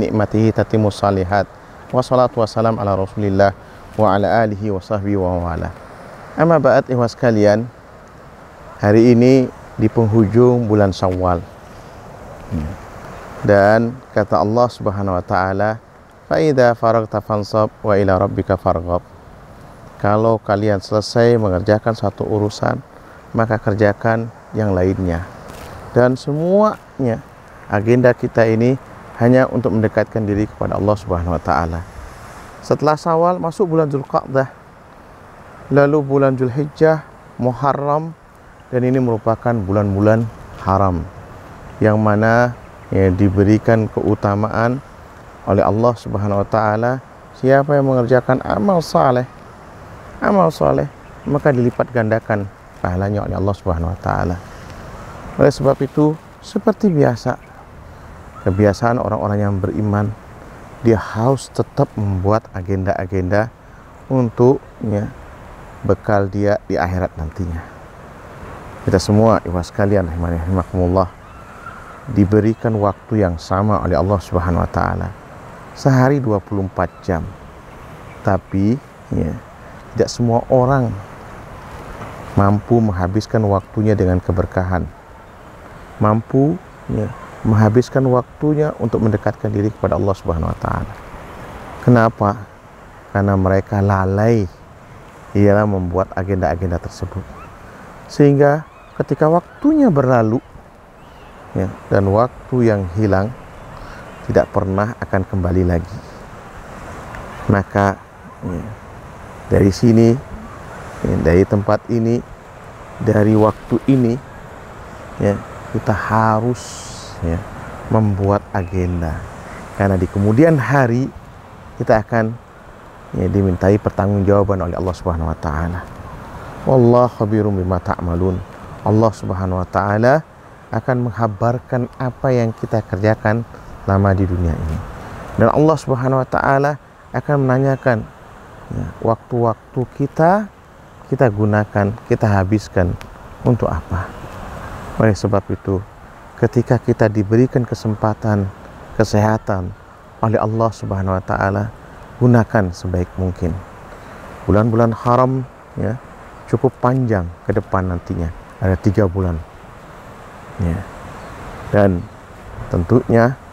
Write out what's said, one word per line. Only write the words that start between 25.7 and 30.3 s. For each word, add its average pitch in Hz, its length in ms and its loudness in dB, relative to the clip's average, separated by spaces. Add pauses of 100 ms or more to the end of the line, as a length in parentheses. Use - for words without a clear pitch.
Dan 123 240 4
semuanya 156 1040 -2 (480)
agenda 120 480 4
kita 117 320 0
ini 117 240 2 (480)
hanya 127 240 6
untuk 113 320 -2
mendekatkan 107 480 -2
diri 101 240 -2